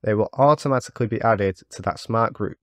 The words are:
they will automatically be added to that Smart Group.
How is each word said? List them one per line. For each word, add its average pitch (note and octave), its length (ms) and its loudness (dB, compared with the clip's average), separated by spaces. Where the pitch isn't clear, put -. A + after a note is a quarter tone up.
they A2 120 0
will G#2 200 0
automatically C3+ 720 2
be A2 120 -4
added G2+ 380 2
to - 120 -16
that - 160 -4
Smart A2+ 340 -2
Group. - 300 -6